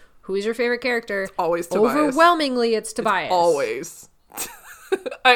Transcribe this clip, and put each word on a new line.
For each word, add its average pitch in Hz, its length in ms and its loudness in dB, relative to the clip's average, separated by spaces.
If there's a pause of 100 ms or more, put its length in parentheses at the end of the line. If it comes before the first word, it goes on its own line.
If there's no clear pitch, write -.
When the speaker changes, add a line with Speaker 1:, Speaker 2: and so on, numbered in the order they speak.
(220)
Speaker 1:
"Who - 140 -8
is 202 100 -2
your 226 100 -4
favorite 240 260 -2
character?" 233 420 -4
Speaker 2:
It's 190 140 -10
always 170 300 -2
Tobias. 214 280 2
Speaker 1:
Overwhelmingly, 285 800 2
it's 214 160 -4
Speaker 2:
It's - 60 -12
Speaker 1:
Tobias. 190 360 -2
Speaker 2:
always. 151 800 0 (100)
<laughs> - 200 -16 (840)
I, 254 100 8